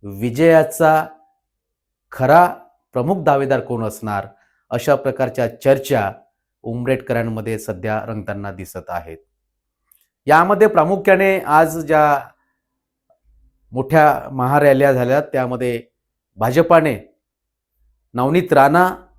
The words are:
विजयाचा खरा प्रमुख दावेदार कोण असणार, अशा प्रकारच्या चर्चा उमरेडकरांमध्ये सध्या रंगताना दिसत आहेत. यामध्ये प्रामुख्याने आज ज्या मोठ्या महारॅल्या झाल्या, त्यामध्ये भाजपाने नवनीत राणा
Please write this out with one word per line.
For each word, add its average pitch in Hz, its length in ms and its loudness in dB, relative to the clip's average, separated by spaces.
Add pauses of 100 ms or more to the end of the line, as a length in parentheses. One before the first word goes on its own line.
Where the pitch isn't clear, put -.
विजयाचा 156 1040 0 (1040)
खरा 151 340 4 (460)
प्रमुख 156 320 -4
दावेदार 139 360 0
कोण 113 240 -6
असणार, 104 420 -6 (440)
अशा 120 240 0
प्रकारच्या 131 680 -4
चर्चा 131 520 0 (500)
उमरेडकरांमध्ये 117 960 -6
सध्या 107 460 -6
रंगताना 101 480 -10
दिसत 92 360 -16
आहेत. 82 280 -12 (1080)
यामध्ये 180 400 4
प्रामुख्याने 190 720 2
आज 156 400 0
ज्या 151 420 0 (1500)
मोठ्या 151 600 0
महारॅल्या 139 600 2
झाल्या, 127 280 0
त्यामध्ये 123 640 -6 (540)
भाजपाने 151 800 2 (1000)
नवनीत 156 380 0
राणा 160 420 4 (240)